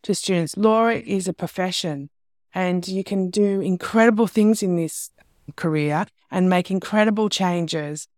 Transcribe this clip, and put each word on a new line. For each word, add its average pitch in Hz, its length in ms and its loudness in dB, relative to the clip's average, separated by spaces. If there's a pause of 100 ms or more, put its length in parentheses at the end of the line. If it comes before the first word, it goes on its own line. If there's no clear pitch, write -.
to 202 120 -2
students, 175 420 -2
law 220 320 4
is 196 400 -2
a 180 60 -4
profession, 170 720 -6 (460)
and 180 340 -2
you 190 160 -4
can 190 240 -2
do 196 320 2
incredible 220 640 2
things 214 360 2
in 180 140 0
this - 340 -6 (460)
career 151 500 0 (240)
and 185 180 2
make 180 220 2
incredible 214 580 2
changes 165 880 -2